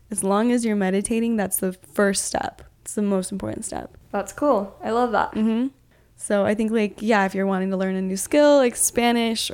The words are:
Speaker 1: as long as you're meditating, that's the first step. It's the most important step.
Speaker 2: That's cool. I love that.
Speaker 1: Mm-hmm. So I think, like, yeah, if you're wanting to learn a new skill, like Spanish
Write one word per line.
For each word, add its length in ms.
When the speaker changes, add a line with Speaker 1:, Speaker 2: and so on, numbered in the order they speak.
Speaker 1:
as 140
long 260
as 140
you're 100
meditating, 640
that's 200
the 160
first 520
step. 360
It's 100
the 80
most 300
important 340
step. 320
Speaker 2:
That's 220
cool. 500
I 80
love 220
that. 180
Speaker 1:
Mm-hmm. 360
So 280
I 80
think, 180
like, 300
yeah, 240
if 80
you're 140
wanting 240
to 60
learn 180
a 60
new 160
skill, 400
like 180
Spanish 800